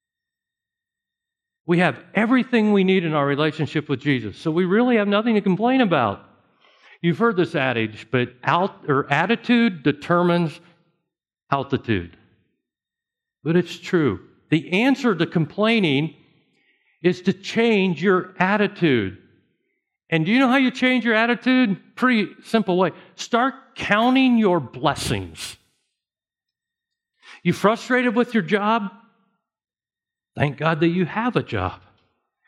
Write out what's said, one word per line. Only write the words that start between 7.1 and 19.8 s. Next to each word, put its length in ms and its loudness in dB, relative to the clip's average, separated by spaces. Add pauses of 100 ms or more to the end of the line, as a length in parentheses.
heard 180 0
this 180 0
adage, 560 -2
but 220 0 (120)
alt-, 440 -2
or 240 0
attitude 720 0
determines 760 0 (920)
altitude. 680 -4 (1300)
But 120 0
it's 220 -2
true. 420 0 (300)
The 340 0
answer 300 2
to 120 -2
complaining 880 0 (880)
is 200 0
to 100 2
change 720 0
your 360 0
attitude. 800 0 (920)